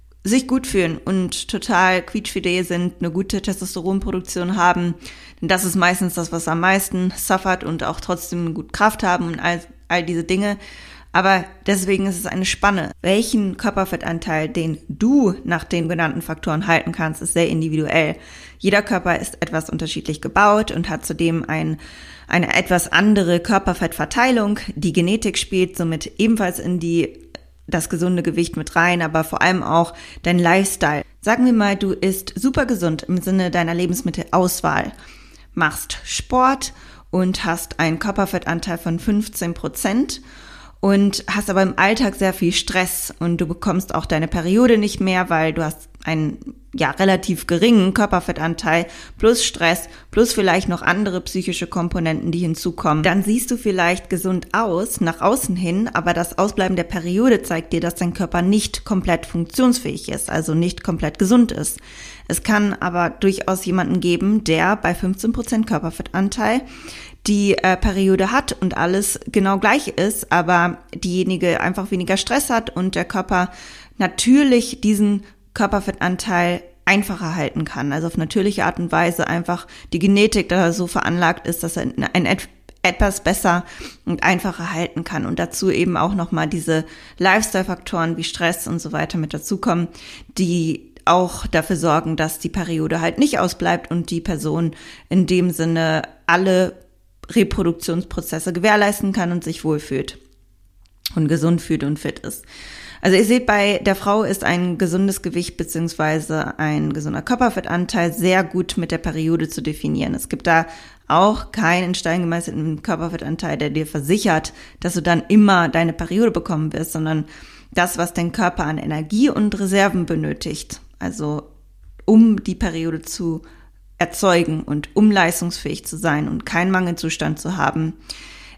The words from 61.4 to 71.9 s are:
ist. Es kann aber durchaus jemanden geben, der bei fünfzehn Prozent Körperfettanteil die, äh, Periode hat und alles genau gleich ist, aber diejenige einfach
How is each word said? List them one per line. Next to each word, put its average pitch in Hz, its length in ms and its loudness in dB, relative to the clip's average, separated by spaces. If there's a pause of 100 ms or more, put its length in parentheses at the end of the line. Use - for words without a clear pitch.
ist. - 260 -6 (480)
Es - 160 -4
kann 208 300 2
aber 175 380 -2
durchaus 190 560 0
jemanden 180 340 0
geben, 190 440 2
der 165 320 4
bei 175 180 -2
fünfzehn 190 400 -2
Prozent 220 320 0
Körperfettanteil 202 960 -2 (640)
die, 202 320 4
äh, 185 180 2
Periode 190 560 2
hat 277 260 0
und 185 200 -2
alles 185 480 0
genau 196 320 2
gleich 220 300 2
ist, - 440 -2
aber 175 460 2 (160)
diejenige 180 640 0
einfach 190 300 -2